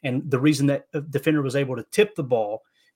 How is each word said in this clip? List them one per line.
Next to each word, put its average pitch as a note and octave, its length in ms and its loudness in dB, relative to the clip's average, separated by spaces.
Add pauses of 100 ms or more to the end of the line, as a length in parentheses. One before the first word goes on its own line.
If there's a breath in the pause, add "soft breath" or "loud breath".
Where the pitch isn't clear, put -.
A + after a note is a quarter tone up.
And C3 260 -4
the C3 120 2
reason C#3+ 280 4
that C#3 260 -2
a D3+ 80 -4
defender D3+ 400 0
was C3 120 -4
able C3 220 -2
to A2+ 160 -10
tip G#3 220 2
the D#3 100 -6
ball A2 380 -2 (340)